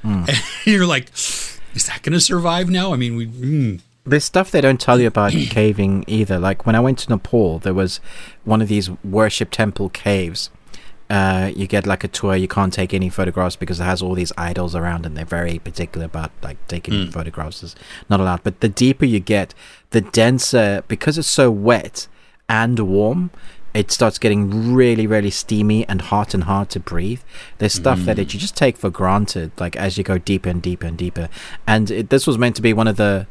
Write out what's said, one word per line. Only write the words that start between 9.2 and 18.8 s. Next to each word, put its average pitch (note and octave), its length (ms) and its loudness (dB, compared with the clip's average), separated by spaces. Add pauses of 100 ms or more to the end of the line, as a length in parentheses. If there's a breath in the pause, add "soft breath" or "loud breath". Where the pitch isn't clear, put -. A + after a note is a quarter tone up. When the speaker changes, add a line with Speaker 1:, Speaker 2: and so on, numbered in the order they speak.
Speaker 1:
temple G2+ 360 0
caves. F#2+ 600 -2 (640 loud breath)
Uh, F#2+ 440 2
you F#2+ 100 -4
get, G2+ 220 0
like, F#2+ 160 -2
a G2+ 40 -6
tour. F#2+ 280 -2
You F#2 120 0
can't F#2+ 240 0
take F#2 220 -2
any F#2 160 0
photographs F2+ 460 -2
because F2 240 -6
it E2+ 40 -4
has F2+ 180 0
all F#2 120 -4
these E3+ 240 -4
idols E3+ 380 -4
around, E3+ 320 -4
and D2+ 100 -8
they're D#2+ 80 -8
very E2+ 320 -4
particular E2 480 -8
about, D#2+ 260 -8 (120)
like, C#2+ 140 -8 (100)
taking F2 260 -6
Speaker 2:
Mm. F#2 200 -4
Speaker 1:
photographs D#2+ 500 -10
is E2 120 -16 (340 loud breath)
not G2+ 100 4
allowed. F#2 240 0
But F#2+ 180 -4
the A#2 80 2
deeper C3 360 2